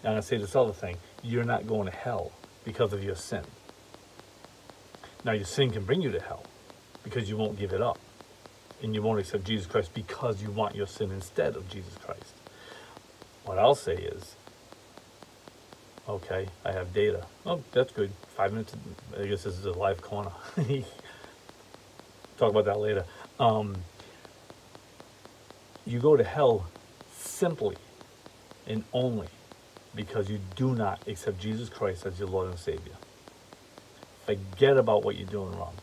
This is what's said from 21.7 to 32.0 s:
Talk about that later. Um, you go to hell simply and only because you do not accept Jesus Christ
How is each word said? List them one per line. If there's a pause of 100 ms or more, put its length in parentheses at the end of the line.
Talk
about
that
later. (340)
Um, (2000)
you
go
to
hell (480)
simply (880)
and
only (680)
because
you (180)
do
not
accept
Jesus
Christ